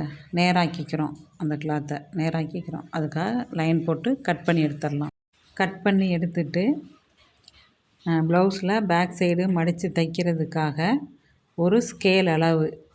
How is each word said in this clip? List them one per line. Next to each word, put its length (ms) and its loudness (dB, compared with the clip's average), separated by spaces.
நேராக்கிக்கிறோம். 800 0
அந்த 200 -4
கிளாத்தை 440 -4
நேராக்கிக்கிறோம். 800 -4
அதுக்காக 600 -4
லைன் 320 0
போட்டு 380 -2
கட் 220 -2
பண்ணி 200 2
எடுத்துடலாம். 500 -4
கட் 280 -2
பண்ணி 280 2
எடுத்துட்டு, 540 -2
அஹ், 220 2
பிளவுஸில் 580 2
பேக் 340 2
சைடு 280 2
மடிச்சு 400 0
தைக்கிறதுக்காக 1080 0
ஒரு 240 4
ஸ்கேல் 440 2
அளவு, 580 2